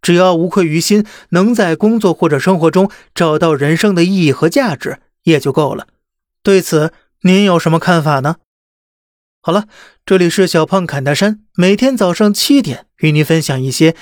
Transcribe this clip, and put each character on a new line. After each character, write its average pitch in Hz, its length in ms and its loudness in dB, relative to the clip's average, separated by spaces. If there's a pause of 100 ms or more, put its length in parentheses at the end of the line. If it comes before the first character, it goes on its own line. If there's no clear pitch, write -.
只 175 120 2
要 180 200 4
无 170 140 -2
愧 175 180 0
于 156 120 -2
心， 202 280 0 (240)
能 196 240 2
在 190 200 0
工 214 240 0
作 202 140 0
或 165 160 -2
者 147 100 0
生 185 200 0
活 160 120 2
中 190 200 0 (240)
找 156 240 0
到 165 160 0
人 143 200 0
生 202 200 0
的 170 100 2
意 185 220 0
义 139 60 2
和 156 180 0
价 226 260 -2
值， - 220 -12 (240)
也 156 180 2
就 139 100 -2
够 139 240 -2
了。 - 120 -12 (560)
对 196 180 2
此， 160 320 -2 (300)
您 185 220 2
有 180 140 2
什 160 140 0
么 165 60 0
看 170 240 0
法 143 180 0
呢？ 147 160 -4 (1040)
好 - 100 -6
了， 208 140 -2 (400)
这 190 120 0
里 175 120 2
是 185 180 0
小 160 200 0
胖 185 200 -2
侃 143 160 -8
大 139 120 -2
山， 208 260 -2 (140)
每 185 200 2
天 254 220 0
早 185 160 0
上 208 220 2
七 285 260 2
点 156 260 -8 (120)
与 156 120 0
您 151 140 0
分 165 160 0
享 139 200 -4
一 131 100 -4
些 160 320 2